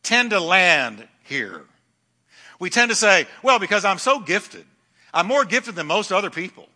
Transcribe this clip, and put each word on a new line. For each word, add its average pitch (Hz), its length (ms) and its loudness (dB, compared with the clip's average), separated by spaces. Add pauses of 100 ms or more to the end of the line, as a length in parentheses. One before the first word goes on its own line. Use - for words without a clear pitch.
tend 240 300 0
to 202 80 2
land 160 680 2 (160)
here. 98 440 -10 (920)
We 180 100 -6
tend 240 200 2
to 220 60 0
say, 190 320 4 (160)
"Well, 247 160 4
because 196 260 -2
I'm 190 140 0
so 269 200 0
gifted, 170 480 -6 (460)
I'm 170 140 0
more 269 180 0
gifted 220 300 -4
than 156 120 -8
most 170 240 -2
other 190 200 -2
people. 165 440 -12